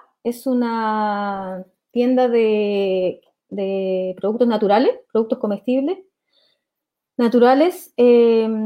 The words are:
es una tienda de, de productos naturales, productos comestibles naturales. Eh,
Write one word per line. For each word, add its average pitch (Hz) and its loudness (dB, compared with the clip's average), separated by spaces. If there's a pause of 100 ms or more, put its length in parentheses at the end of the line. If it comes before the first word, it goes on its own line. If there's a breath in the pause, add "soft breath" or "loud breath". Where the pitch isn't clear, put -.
(240)
es 240 -8
una 214 -4 (260)
tienda 247 0
de, 202 0 (280)
de 190 -4
productos 233 0
naturales, 220 2 (200)
productos 226 -2
comestibles 262 -4 (1200)
naturales. 254 2
Eh, 233 4 (180)